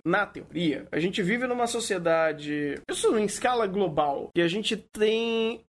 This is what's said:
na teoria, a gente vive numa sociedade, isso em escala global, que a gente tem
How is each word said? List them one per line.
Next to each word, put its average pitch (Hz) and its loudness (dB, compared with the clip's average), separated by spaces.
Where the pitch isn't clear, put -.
na 196 2
teoria, 151 -4
a - -2
gente 185 0
vive 240 0
numa 247 0
sociedade, 160 0
isso 370 2
em 214 2
escala 233 0
global, 156 0
que 170 4
a 170 4
gente 208 -2
tem 226 0